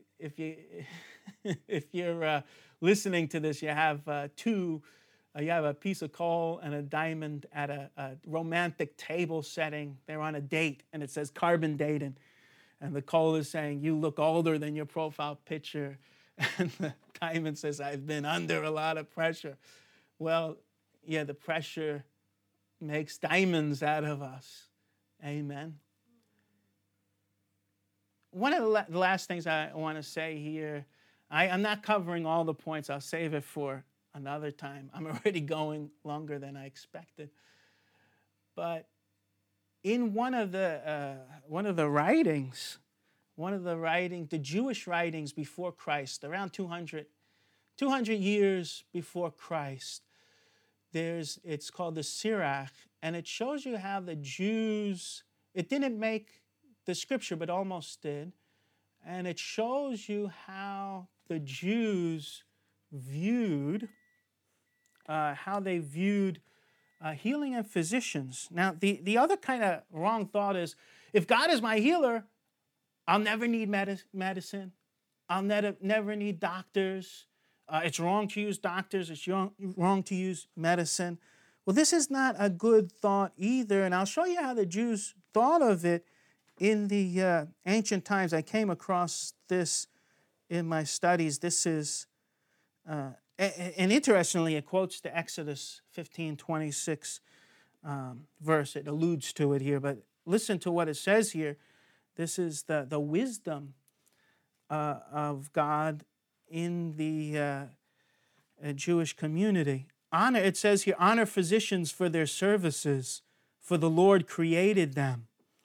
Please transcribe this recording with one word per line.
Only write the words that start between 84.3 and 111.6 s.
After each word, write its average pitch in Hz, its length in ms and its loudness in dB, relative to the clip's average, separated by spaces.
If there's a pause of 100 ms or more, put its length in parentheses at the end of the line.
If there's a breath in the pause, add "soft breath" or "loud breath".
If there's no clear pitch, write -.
how 262 140 -2
the 208 120 2
Jews 214 500 -2 (180)
thought 285 280 6
of 190 220 6
it 170 220 2 (520 soft breath)
in 208 300 4
the, 190 340 2
uh, 170 220 4 (220)
ancient 202 400 2
times. 190 260 2
I 160 80 4
came 214 300 0
across 175 640 -2 (140)
this 180 400 0 (600)
in 170 180 -2
my 160 180 0
studies. 165 560 2
This 170 260 0
is, 156 400 -2 (840)
uh, 143 220 -6 (280)
a-, 185 60 2
a-, 180 340 -4
and 196 140 4
interestingly, 180 640 4
it 147 80 -2
quotes 185 360 0
the 170 140 -8
Exodus 160 760 -8
fifteen 160 460 -8
twenty-six, 156 840 -4 (640 soft breath)
um, 131 380 -8 (180)
verse. 151 340 2
It 143 140 -8
alludes 160 460 0
to 143 180 4
it 139 80 2
here, 139 200 0
but 139 180 -2 (260)
listen 202 360 0
to 175 120 -2
what 170 160 2
it 147 80 -4
says 208 360 4
here. 151 260 -4 (560 soft breath)
This 165 240 -4
is 165 240 -2
the, 147 260 -2
the 147 120 0
wisdom, 151 760 -2 (960)
uh, 147 300 -2 (120)
of 147 400 -4
God 151 520 2 (440)
in 170 480 -4
the, 156 420 -2
uh, 143 260 -2 (1040)
uh, 147 60 -2
Jewish 165 420 0
community. 156 760 2 (220)
Honor, 220 300 4
it 185 160 4
says 202 280 6
here, 196 140 4
"Honor 214 280 6
physicians 190 640 2